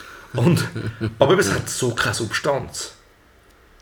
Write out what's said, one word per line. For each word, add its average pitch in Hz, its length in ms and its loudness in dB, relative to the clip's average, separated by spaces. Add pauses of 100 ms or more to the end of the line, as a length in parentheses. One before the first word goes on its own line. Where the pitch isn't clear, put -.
(340)
Und, 127 280 4 (560)
aber 135 140 6
eben, 190 80 6
es 196 140 2
hat - 160 -4
so 120 240 -2
keine 113 200 0
Substanz. - 800 -4 (880)